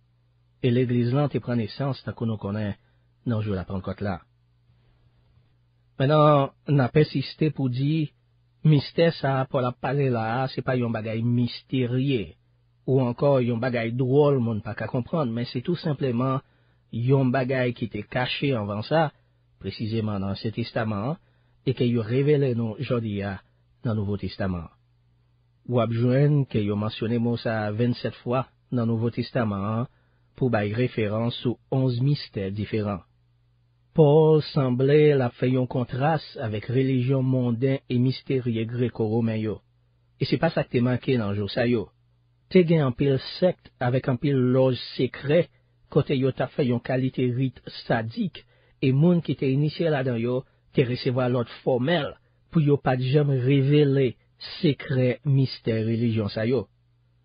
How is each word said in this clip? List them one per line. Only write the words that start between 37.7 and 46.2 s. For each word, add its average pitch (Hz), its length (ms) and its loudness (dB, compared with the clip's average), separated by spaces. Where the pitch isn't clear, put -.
e 127 80 0
misterye 123 720 0
greko-romen 113 720 0
yo. 107 140 -4
E 135 60 -4
se - 100 0
pa 160 160 0
sa 151 80 0
k - 140 -4
te 120 100 2
manke 127 320 0
nan 101 160 -2
jou 101 160 -4
sa 123 160 -2
yo. 120 220 0
Te 185 220 4
gen 160 160 4
anpil 135 320 2
sèkt - 320 0
avèk 123 300 0
anpil 139 260 0
lòj 131 220 4
sekrè, 139 480 0
kote 147 240 0
yo 131 160 0